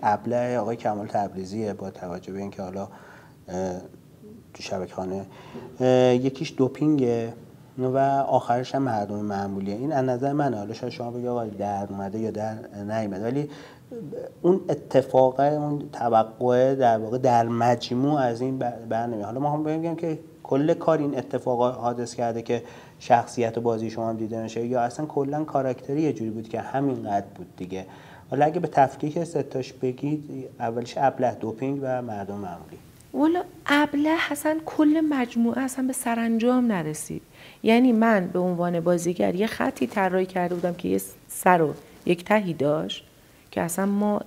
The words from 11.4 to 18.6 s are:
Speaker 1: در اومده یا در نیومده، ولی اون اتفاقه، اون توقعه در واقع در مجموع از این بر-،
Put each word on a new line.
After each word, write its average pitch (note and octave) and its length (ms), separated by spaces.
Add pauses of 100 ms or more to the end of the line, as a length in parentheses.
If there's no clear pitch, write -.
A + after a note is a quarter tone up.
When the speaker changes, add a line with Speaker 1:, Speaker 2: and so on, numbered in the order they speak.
Speaker 1:
در G2+ 460
اومده G2 280
یا A2 120
در G#2+ 240 (220)
نیومده، G2+ 480
ولی C#3+ 240 (920)
اون F#3 260
اتفاقه، C3 720
اون D3 500
توقعه B2 840
در A#2+ 240
واقع A2+ 200
در A#2+ 300
مجموع B2 720
از A#2 200
این C3 180
بر-، A#2+ 180 (120)